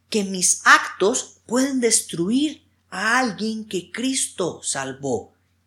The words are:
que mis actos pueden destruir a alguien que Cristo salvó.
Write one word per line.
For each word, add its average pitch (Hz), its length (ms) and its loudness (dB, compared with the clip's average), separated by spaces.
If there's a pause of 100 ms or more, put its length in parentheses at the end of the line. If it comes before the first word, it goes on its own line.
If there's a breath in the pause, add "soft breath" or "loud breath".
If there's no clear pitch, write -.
que 208 140 0
mis 190 400 0
actos - 800 2
pueden 262 340 0
destruir 233 840 0 (260)
a 220 300 0
alguien 220 480 -2
que 180 240 -6
Cristo 240 720 -4
salvó. 135 720 -4 (320)